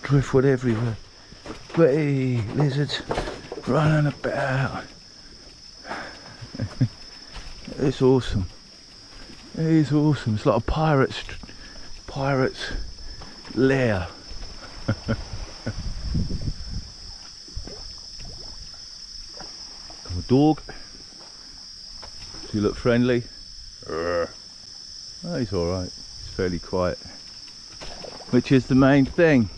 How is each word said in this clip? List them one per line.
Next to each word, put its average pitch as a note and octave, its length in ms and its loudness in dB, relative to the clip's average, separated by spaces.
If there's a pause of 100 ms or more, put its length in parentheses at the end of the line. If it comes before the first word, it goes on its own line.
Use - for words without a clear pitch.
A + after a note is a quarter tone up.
(140)
Driftwood C3 300 6
everywhere. A#2+ 500 4 (800)
Hey, C#3 640 4 (160)
lizards C#3+ 480 2 (680)
running D3+ 400 4
about. C3+ 760 -2 (1700)
<laughs> - 300 0 (880)
It's - 240 2
awesome. B2+ 460 4 (1080)
It D#3+ 100 0
is D#3 260 6
awesome. D3 440 4
It's G2+ 100 -4
like A#2 100 6
a A#2+ 60 2
pirate's, D#3 600 2 (840)
pirate's C3+ 640 0 (840)
lair. A#2+ 520 2 (400)
<laughs> - 400 -12
Come G#2+ 300 -2 (4000)
on, F2 140 -2
dog. D3 320 6 (1800)
Does - 120 -12
he G#2+ 80 0
look G#2 160 2
friendly? A#2+ 460 4 (680)
Oh, E2+ 380 0 (1120)
he's A2+ 140 -2
all E2+ 180 0
right. F#2 200 -4 (340)
He's - 100 -14
fairly F2+ 260 0
quiet, F2+ 400 -2 (1300)
which B2 240 4
is B2+ 140 6
the C3+ 80 4
main C3+ 280 8
thing. C3+ 540 6